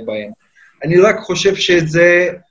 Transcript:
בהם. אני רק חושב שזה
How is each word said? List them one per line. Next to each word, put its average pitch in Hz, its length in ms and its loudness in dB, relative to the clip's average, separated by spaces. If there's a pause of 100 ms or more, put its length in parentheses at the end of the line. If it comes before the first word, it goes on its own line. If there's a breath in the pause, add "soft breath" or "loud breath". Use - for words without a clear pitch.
בהם. 107 240 -8 (540 soft breath)
אני 165 140 2
רק 202 220 4
חושב 190 340 -2
שזה 175 760 2 (220)